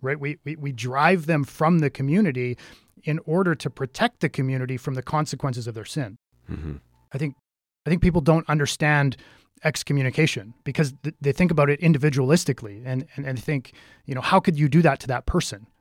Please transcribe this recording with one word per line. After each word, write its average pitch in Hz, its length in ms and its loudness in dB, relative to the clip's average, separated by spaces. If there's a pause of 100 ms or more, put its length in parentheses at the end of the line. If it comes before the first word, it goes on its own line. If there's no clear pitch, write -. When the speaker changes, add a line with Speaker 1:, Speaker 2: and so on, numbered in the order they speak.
Speaker 1:
right? 139 180 -4
We, 143 260 -8
we, 151 120 -8
we 143 160 -6
drive 143 540 2
them 151 180 2
from 165 360 2
the 143 100 2
community 135 680 0 (480)
in 156 220 -2
order 170 280 2
to - 140 -6
protect 139 520 -4
the 160 100 0
community 131 480 -4
from 135 160 -6
the 135 80 -6
consequences 135 640 -4
of 117 80 -8
their 107 100 -12
sin. 117 320 -6 (340)
Speaker 2:
Mm-hmm. 76 260 -8 (360)
Speaker 1:
I 135 60 -6
think, 143 160 -4 (500)
I 151 60 -2
think 170 100 2
people 175 220 4
don't 160 260 4
understand 147 680 2 (600)
excommunication 131 800 0 (100)
because 139 280 -2 (100)
th-, 151 180 -6
they 143 120 0
think 180 180 2
about 147 200 4
it 143 100 0
individualistically 135 1040 2
and, 131 220 -6 (100)
and, 143 100 -10
and 127 160 -8
think, 143 300 -6 (340)
you 135 80 -8
know, 127 60 -6
"How 190 200 4
could 165 180 2
you 147 100 4
do 156 140 6
that 143 180 4
to - 80 -14
that 123 180 -4
person? 110 400 -4 (140)